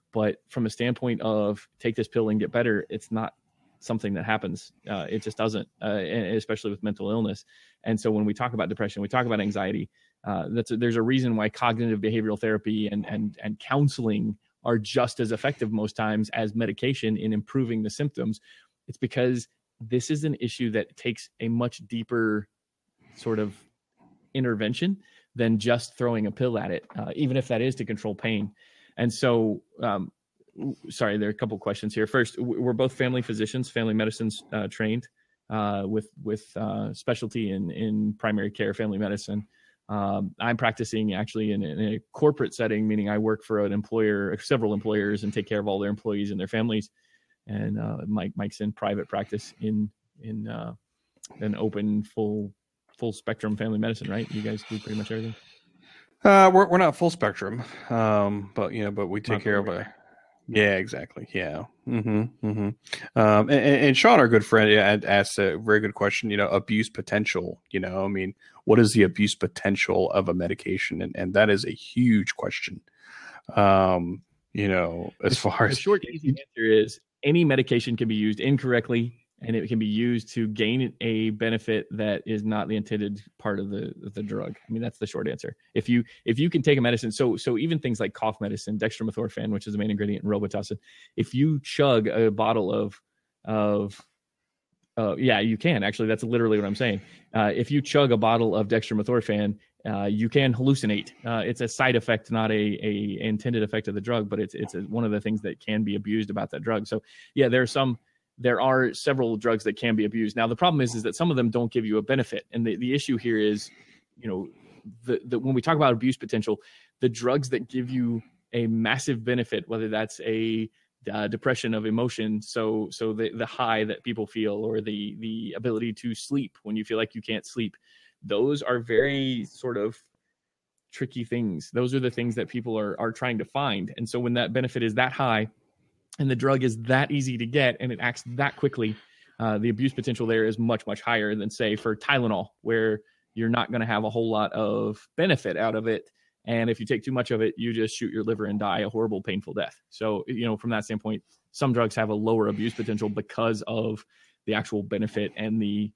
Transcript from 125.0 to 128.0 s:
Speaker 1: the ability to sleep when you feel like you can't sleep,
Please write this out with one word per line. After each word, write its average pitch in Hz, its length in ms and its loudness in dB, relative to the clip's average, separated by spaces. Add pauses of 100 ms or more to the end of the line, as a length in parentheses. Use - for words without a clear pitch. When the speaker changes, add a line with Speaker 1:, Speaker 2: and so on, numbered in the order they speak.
Speaker 1:
the 110 360 -8
ability 113 380 -2
to 117 200 -6
sleep 135 500 -6
when 107 120 -6
you 107 80 -2
feel 110 140 -4
like 113 180 -4
you 113 60 -10
can't 110 240 -6
sleep, 110 320 -6 (440)